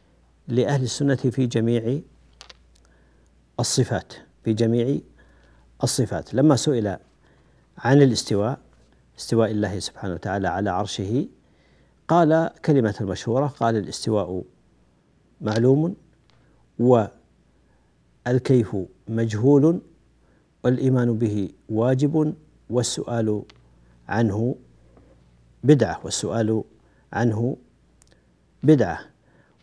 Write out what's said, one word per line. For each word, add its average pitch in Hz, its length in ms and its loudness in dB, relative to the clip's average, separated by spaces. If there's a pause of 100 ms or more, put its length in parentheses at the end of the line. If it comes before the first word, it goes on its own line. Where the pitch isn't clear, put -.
(480)
لأهل 127 360 0
السنة 139 320 -2
في 131 300 -2
جميع 117 540 -2 (1600)
الصفات، - 540 -2 (300)
في 113 100 0
جميع 117 460 0 (840)
الصفات. 107 500 -4
لما 139 220 4
سئل 113 420 -2 (800)
عن 139 240 4
الاستواء، 117 580 0 (600)
استواء 110 320 0
الله 104 280 -2
سبحانه - 340 -8
وتعالى 95 340 -4
على 95 220 -2
عرشه، 101 580 -4 (800)
قال 165 420 4 (160)
كلمة 120 360 2
المشهورة، 113 460 -2
قال: 117 280 -2
"الاستواء 95 680 -4 (960)
معلوم، 131 540 2 (2250)
والكيف 123 500 2 (300)
مجهول، 123 760 2 (800)
والإيمان 123 540 2
به 104 320 -2 (200)
واجب، 135 640 0 (360)
والسؤال 113 760 -4 (640)
عنه 110 480 -2 (1080)
بدعة، 120 400 4
والسؤال 107 600 -2 (500)
عنه 117 440 -2 (1080)
بدعة". 123 360 2 (640)